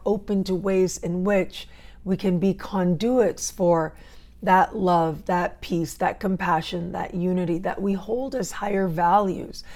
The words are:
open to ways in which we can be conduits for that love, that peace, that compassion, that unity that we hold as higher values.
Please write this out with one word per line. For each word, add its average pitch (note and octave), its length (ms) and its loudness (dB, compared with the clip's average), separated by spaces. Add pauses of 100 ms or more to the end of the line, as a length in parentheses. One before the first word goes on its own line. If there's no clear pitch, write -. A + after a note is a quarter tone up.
open G3+ 380 0
to F#3 100 -2
ways F#3 440 2
in F3 260 -4
which G3 440 0 (360)
we F#3+ 140 0
can F#3 200 2
be F#3 160 4
conduits G3 960 0
for E3+ 460 2 (460)
that F#3 340 4
love, E3+ 500 2
that F3+ 340 -2
peace, E3 360 -4
that - 240 -2
compassion, F3 720 -2
that - 200 -6
unity F3 460 0
that F#3+ 220 -4
we G3 120 0
hold B3 420 -4
as G#3 160 -4
higher G3 360 -2
values. F3 760 2 (120)